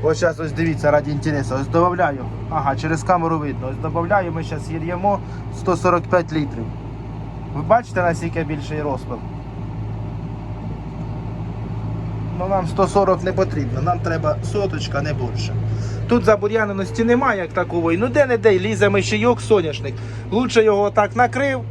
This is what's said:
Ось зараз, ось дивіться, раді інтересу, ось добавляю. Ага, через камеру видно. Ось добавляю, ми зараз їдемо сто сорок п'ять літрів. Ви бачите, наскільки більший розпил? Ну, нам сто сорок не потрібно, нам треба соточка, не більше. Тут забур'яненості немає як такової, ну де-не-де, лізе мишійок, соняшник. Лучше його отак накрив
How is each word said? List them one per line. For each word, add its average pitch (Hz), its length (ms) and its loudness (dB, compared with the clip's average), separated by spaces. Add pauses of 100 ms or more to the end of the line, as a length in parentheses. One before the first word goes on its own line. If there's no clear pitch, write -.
Ось 156 160 2
зараз, 165 200 2
ось 160 120 -4
дивіться, 156 400 2
раді 147 200 4
інтересу, 143 500 0
ось 139 60 -2
добавляю. 170 580 2 (240)
Ага, 139 260 0
через 156 280 -2
камеру 165 360 2
видно. 127 320 -4
Ось 139 100 -6
добавляю, 170 500 0
ми 165 120 -4
зараз 160 280 -6
їдемо 175 480 0 (380)
сто 180 200 0
сорок 175 260 4
п'ять 165 300 2
літрів. 117 320 -2 (920)
Ви 143 60 -2
бачите, 190 400 2
наскільки 170 420 0
більший 151 380 -4
розпил? 147 360 -4 (3250)
Ну, 180 80 -2
нам 190 200 2
сто 185 200 2
сорок 185 360 2
не 185 100 -2
потрібно, 156 480 -2
нам 175 180 0
треба 156 440 0
соточка, 160 580 -2
не 147 120 -2
більше. 131 400 -4 (540)
Тут 233 180 2
забур'яненості 208 760 2
немає 240 380 4
як 165 120 -6
такової, 170 440 2
ну 226 100 2
де-не-де, 233 520 4
лізе 202 300 2
мишійок, 214 520 2
соняшник. 156 540 2 (360)
Лучше 226 320 4
його 202 180 6
отак 202 340 2
накрив 247 560 2